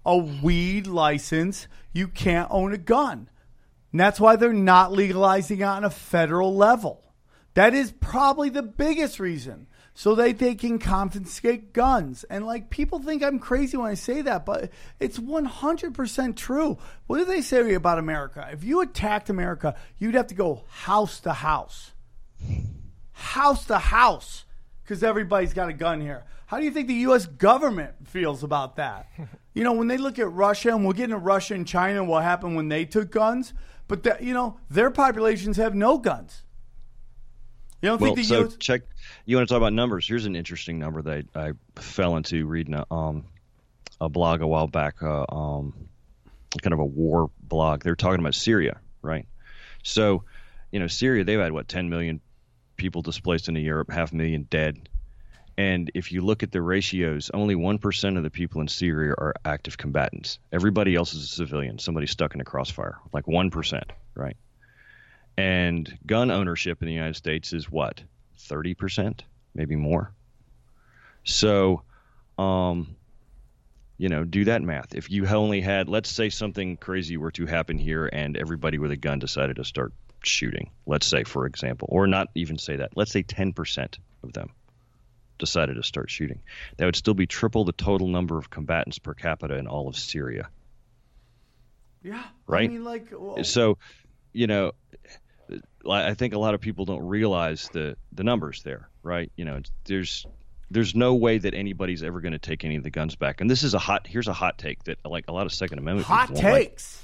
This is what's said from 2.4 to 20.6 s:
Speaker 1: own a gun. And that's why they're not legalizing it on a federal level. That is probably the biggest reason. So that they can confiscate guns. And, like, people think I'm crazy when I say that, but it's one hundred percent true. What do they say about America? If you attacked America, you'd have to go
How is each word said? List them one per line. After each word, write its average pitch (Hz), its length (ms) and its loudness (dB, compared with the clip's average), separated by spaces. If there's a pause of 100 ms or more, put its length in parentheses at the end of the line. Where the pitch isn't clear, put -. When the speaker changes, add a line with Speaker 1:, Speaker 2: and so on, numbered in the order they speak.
Speaker 1:
own 196 220 2
a 208 40 -2
gun. 226 520 2 (600)
And 156 80 2
that's 202 200 6
why 220 160 12
they're 233 180 4
not 185 380 8
legalizing 190 720 4
it - 20 0
on 196 200 0
a 202 60 4
federal 175 680 2
level. 208 580 4 (420)
That 214 180 10
is 262 180 0
probably 277 580 2
the 269 140 -2
biggest 294 560 0
reason. 151 480 -6 (280)
So 214 200 4
that 233 240 4
they 247 160 2
can 233 240 0
confiscate 196 920 0
guns. 226 520 2
And, 202 240 -8
like, 226 240 -8
people 294 260 -2
think 294 240 -4
I'm 277 160 2
crazy 262 400 0
when 226 140 -2
I - 20 -2
say 254 300 -4
that, 180 200 -2
but - 280 -4 (280)
it's - 200 -4
one 285 260 -2
hundred 302 480 -4
percent 254 420 -2
true. 269 440 -2 (260)
What 277 140 0
do 359 60 2
they 370 160 0
say 240 340 4
about 170 240 2
America? 151 520 -6
If 151 120 -12
you 294 180 2
attacked 208 480 -2
America, 175 460 -2 (240)
you'd 220 160 0
have 247 120 4
to 233 60 -12
go 175 340 0